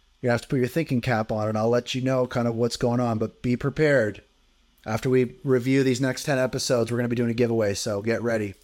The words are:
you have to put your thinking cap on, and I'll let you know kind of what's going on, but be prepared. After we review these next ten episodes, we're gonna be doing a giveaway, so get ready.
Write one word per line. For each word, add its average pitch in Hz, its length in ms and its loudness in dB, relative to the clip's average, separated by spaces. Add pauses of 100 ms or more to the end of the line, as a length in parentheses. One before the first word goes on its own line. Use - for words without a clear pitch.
(200)
you 127 80 -2
have 120 140 2
to - 60 -18
put 143 100 0
your 123 100 2
thinking 139 320 -2
cap 113 320 0
on, 107 160 -2
and 110 80 -2
I'll 113 140 2
let 120 240 0
you 127 80 -4
know 131 240 0
kind 123 200 -2
of 117 100 -2
what's 117 200 0
going 120 240 0
on, 117 180 0
but 110 220 -4
be 123 160 0
prepared. 135 640 2 (640)
After 113 240 -4
we 127 360 2
review 131 380 2
these 131 180 2
next 131 240 -2
ten 139 140 0
episodes, 120 520 0
we're 117 80 -2
gonna 120 100 -2
be 120 80 -2
doing 120 140 0
a 113 40 -2
giveaway, 113 380 2
so 101 300 -4
get 110 180 0
ready. 107 440 -2